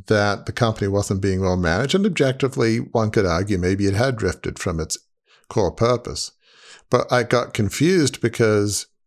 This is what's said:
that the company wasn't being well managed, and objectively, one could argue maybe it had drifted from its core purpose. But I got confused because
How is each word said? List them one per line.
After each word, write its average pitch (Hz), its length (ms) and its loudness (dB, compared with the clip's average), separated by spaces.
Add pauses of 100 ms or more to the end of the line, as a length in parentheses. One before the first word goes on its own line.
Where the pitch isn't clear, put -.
that 104 400 0
the - 60 -8
company 110 340 0
wasn't 98 360 -2
being 95 180 0
well 92 160 0
managed, 92 400 0
and 202 100 2
objectively, 131 720 0
one 110 340 -2
could 107 160 2
argue 92 320 0
maybe 95 280 0
it 98 80 2
had 123 220 0
drifted 87 440 -4
from 85 180 -4
its 78 180 -6 (520)
core - 240 0
purpose. 117 580 -2 (580)
But - 240 2
I 123 120 2
got 123 280 0
confused 143 680 0
because 107 640 0 (200)